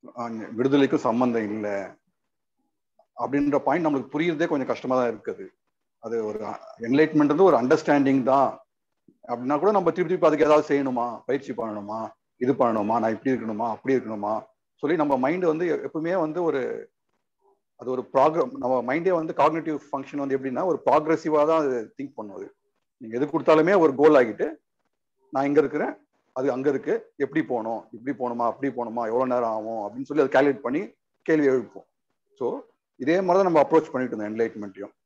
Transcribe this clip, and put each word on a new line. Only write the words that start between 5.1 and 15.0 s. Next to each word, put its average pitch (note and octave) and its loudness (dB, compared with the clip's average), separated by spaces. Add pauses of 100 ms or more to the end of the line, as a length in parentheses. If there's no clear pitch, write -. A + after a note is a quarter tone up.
இருக்குது. G2 -10 (580)
அது A#2 -8
ஒரு G#2+ -6 (420)
enlightenment D3 2
வந்து F#3 6
ஒரு C#3 4
understanding C#3 2
தான் C3 4 (760)
அப்படின்னா B2 -4
கூட F#3+ 2
நம்ம F#3 2
திருப்பி E3 -2
திருப்பி E3+ 2
அதுக்கு D3 4
ஏதாவது D3+ 6
செய்யணுமா, C3+ 0 (180)
பயிற்சி C3+ -4
பண்ணணுமா, A2 -8 (400)
இது B2 0
பண்ணணுமா, A2 0
நான் A2+ 0
இப்படி C3 -4
இருக்கணுமா, A2 -4
அப்படி C3 -2
இருக்கணுமா A2 -4 (480)
சொல்லி D3+ 0
நம்ம D3 0